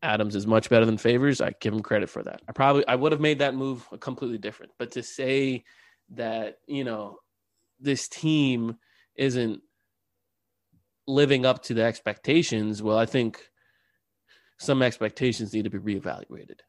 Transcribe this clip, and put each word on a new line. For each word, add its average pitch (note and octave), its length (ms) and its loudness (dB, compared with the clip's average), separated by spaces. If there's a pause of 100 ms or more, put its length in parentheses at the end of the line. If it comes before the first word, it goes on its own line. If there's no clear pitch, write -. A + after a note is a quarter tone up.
Adams G#2+ 340 0
is G#2 120 -2
much A2 220 4
better A2+ 160 8
than A2 120 2
Favors. B2 420 2
I - 120 0 (100)
give G#2+ 120 -2
him A2 80 -2
credit G#2 280 -2
for - 140 -10
that. - 240 -12
I - 40 -16
probably, C#3 360 4
I B2 80 2
would C#3+ 160 2
have D3+ 100 0
made D3+ 180 2
that C#3 160 0
move C3 320 -6 (120)
completely B2 380 -8
different. - 400 -12
But A#2+ 160 -8
to B2 100 -8
say C3+ 640 -2 (500)
that, A2+ 420 -6 (100)
you C#3 160 -6
know, G#2+ 360 -8 (600)
this C3+ 300 -4
team C3 680 0 (380)
isn't B2 460 -2 (1500)
living C3+ 380 4
up C3 180 4
to - 100 -6
the A2+ 100 2
expectations, A2 1000 0
well, G#2+ 140 2
I A2+ 80 4
think A2+ 440 -2 (1080)
some C3+ 240 2
expectations A2+ 720 -2
need G#2+ 100 -2
to G#2+ 60 -4
be G2+ 80 -8
reevaluated. F#2+ 920 -8